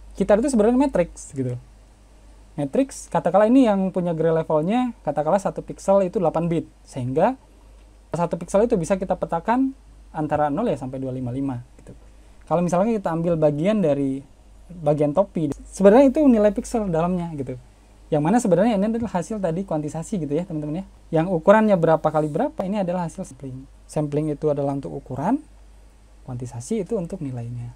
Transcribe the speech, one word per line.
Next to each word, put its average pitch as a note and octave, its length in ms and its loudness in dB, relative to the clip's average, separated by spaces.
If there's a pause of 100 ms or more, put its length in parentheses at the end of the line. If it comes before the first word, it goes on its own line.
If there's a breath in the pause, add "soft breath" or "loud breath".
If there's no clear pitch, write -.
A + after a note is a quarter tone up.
(140)
citra G3+ 240 4
itu C4+ 160 0
sebenarnya A#3 240 4
matriks, B3+ 560 0
gitu. B2+ 240 -4 (960)
Matriks, A#3+ 560 -2
katakanlah F3+ 400 2
ini C4 160 6
yang G3 240 2
punya F3 240 -2
gray D#3+ 160 2
levelnya, E3 720 0
katakanlah D3+ 400 0
satu - 240 -6
pixel G3 400 2
itu F#3 160 -2
delapan D#3+ 240 0
bit. D#3+ 240 -2 (160)
Sehingga C3+ 480 0 (800)
satu E3+ 240 -2
pixel G3 320 2
itu A#3+ 80 2
bisa F#3 240 -2
kita F#3+ 160 -4
petakan A#3 560 -2 (400)
antara D3+ 400 0
nol A3 160 -2
ya D3 80 -2
sampai C3 240 -8
dua C3 80 -6
lima B2+ 240 -6
lima, C3 320 -6 (160)
gitu. - 160 -20 (480 soft breath)
Kalau D#3+ 160 0
misalnya F3+ 320 0
kita G3 160 -2
ambil E3+ 240 -2
bagian D#3 480 2
dari C#3 400 0 (480)
bagian D3+ 400 0
topi, E3+ 400 0 (240)
sebenarnya B3 400 8
itu D#4+ 160 2
nilai G#3 240 6
pixel A#3 320 -4
dalamnya, F3 480 -2
gitu. C3+ 240 -8 (560)
Yang D3 120 2
mana F#3+ 120 4
sebenarnya G#3 400 4
ini F#3+ 160 2
adalah A3 280 -2
hasil G#3+ 200 -6
tadi F3+ 240 -4
kuantisasi, D#3 560 -6
gitu C#3+ 120 -4
ya, E3+ 120 -2
teman-teman D3+ 360 -6
ya. G3 40 -10 (360)
Yang E3 120 0
ukurannya G3+ 440 4
berapa D#3+ 320 2
kali D3+ 200 -2
berapa, G#3+ 360 -6
ini G3+ 160 -4
adalah F3+ 240 -4
hasil F3 200 -10
sampling. C3 440 -16 (160)
Sampling D3+ 480 -4
itu D3+ 160 -2
adalah C#3+ 240 -2
untuk C#3+ 240 -8
ukuran, C#3 400 -4 (880)
kuantisasi B2+ 600 -6
itu A3+ 120 -4
untuk F#3 240 -6
nilainya. A#2+ 540 -10